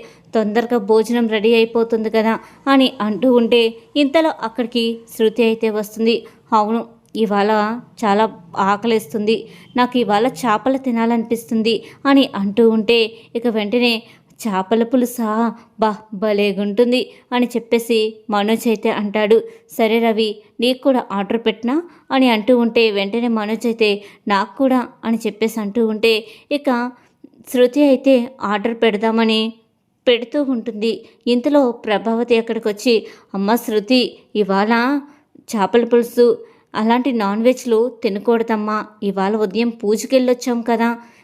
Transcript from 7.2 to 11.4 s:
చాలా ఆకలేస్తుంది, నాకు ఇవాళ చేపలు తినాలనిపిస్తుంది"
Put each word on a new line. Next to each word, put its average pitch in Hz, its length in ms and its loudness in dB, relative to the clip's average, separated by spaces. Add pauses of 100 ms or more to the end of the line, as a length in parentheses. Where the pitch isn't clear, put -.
చాలా 208 280 0 (400)
ఆకలేస్తుంది, 214 720 -2 (400)
నాకు 247 220 0
ఇవాళ 214 360 2
చేపలు 247 440 0
తినాలనిపిస్తుంది" 226 960 -2 (320)